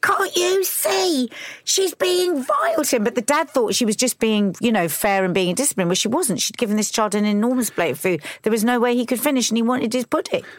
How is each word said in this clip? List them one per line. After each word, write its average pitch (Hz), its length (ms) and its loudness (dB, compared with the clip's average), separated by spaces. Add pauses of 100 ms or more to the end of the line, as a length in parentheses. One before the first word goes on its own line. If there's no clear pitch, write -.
Can't 392 340 0
you 370 280 2
see? 359 640 0 (340)
She's 381 300 0
being 359 480 0
vile 587 420 0
to - 120 0
him. 214 80 2
But 233 100 0
the 240 80 -2
dad 294 280 0
thought 233 240 0
she 247 100 0
was 214 120 0
just - 220 -2
being, 208 420 2
you 233 120 2
know, 185 160 2
fair 196 360 0
and 180 100 0
being 180 200 2
disciplined, 185 360 0
but 185 80 2
she - 100 0
wasn't. 320 320 0
She'd - 180 -4
given 214 180 0
this 214 140 0
child 214 240 0
an 208 100 0
enormous 214 460 0
plate 170 220 -2
of 160 80 -4
food. 175 220 0 (200)
There 214 80 0
was 214 140 0
no 240 140 2
way 240 160 2
he 240 120 0
could 240 140 -2
finish, 269 300 0
and 220 80 0
he 233 40 2
wanted 240 300 0
his 247 120 -2
pudding. - 400 -4 (140)